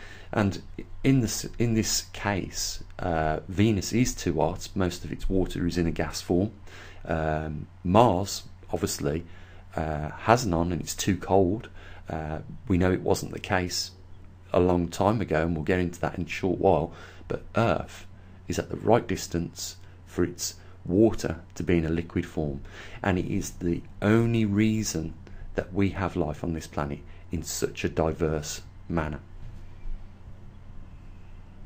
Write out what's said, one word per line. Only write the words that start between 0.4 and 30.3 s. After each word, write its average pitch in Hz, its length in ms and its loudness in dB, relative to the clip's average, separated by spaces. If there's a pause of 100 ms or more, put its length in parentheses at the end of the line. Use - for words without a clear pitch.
in 135 200 6
this, - 240 -2 (120)
in 117 140 4
this 110 300 2 (100)
case, - 720 -4 (140)
uh, 78 500 2
Venus 98 460 2
is 120 200 4
too 78 240 0
hot, 85 360 0
most 92 280 0
of 80 80 -8
its - 200 -2
water 90 360 2
is 85 120 0
in 82 80 4
a 82 40 2
gas 78 300 -2
form. 98 320 2 (540)
Um, 78 600 -2 (160)
Mars, 98 600 6 (280)
obviously, 85 540 -2 (500)
uh, 78 360 -2
has 123 340 4
none, 85 260 2
and 78 120 0
it's - 120 -6
too 95 220 2
cold. 98 540 4 (360)
Uh, 78 340 -6 (280)
we 95 80 4
know 92 160 6
it - 80 2
wasn't - 320 0
the - 80 -6
case 90 520 -2 (600)
a 95 80 6
long 87 280 4
time 101 340 2
ago, 80 180 2
and 85 140 2
we'll 76 100 -2
get 92 160 4
into 85 200 -2
that 76 180 -2
in 85 80 -2
a - 20 -14
short 92 300 0
while, 85 340 4 (360)
but - 160 -4 (120)
Earth - 500 0 (400)
is 85 120 -2
at - 100 -2
the 87 80 -4
right 117 320 4
distance - 680 -4 (280)
for - 180 -2
its - 340 -2 (280)
water 98 560 4 (140)
to - 80 -6
be 85 160 4
in 80 80 2
a 80 40 0
liquid 85 360 -2
form, 71 340 -4 (420)
and 92 160 4
it - 160 -2
is - 180 -2
the 85 280 0 (220)
only 113 420 6
reason 101 680 2 (400)
that - 180 -4
we 98 180 4
have 87 240 -2
life 76 300 0
on 85 80 0
this 80 140 -4
planet 73 320 -4 (320)
in 80 120 -2
such - 420 -4
a 85 60 2
diverse 78 720 0 (260)
manner. 78 320 -2 (2500)